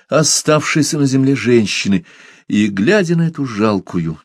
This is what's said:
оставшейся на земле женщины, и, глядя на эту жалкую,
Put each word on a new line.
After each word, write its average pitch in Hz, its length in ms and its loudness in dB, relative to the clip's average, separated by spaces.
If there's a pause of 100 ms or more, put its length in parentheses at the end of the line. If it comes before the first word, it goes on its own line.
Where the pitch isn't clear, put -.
оставшейся 151 880 0
на 143 80 2
земле 135 300 2
женщины, 104 720 0 (420)
и, 104 200 0
глядя 165 480 0
на 165 120 0
эту 151 180 -4
жалкую, 98 800 -2